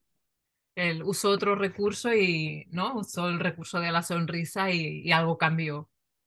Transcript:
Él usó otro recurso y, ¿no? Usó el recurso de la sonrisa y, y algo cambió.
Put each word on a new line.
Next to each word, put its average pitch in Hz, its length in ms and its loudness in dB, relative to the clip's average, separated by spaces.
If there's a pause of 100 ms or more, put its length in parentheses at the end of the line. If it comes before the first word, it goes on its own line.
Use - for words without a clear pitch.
(760)
Él 170 280 -2
usó 196 280 2
otro 202 240 2
recurso 202 580 0
y, 160 580 2
¿no? 196 240 -2
Usó 180 340 -2
el 170 100 0
recurso 165 420 -2
de 170 100 0
la 170 120 2
sonrisa 170 680 -2
y, 156 320 -2
y 165 100 0
algo 165 240 4
cambió. 156 520 0 (380)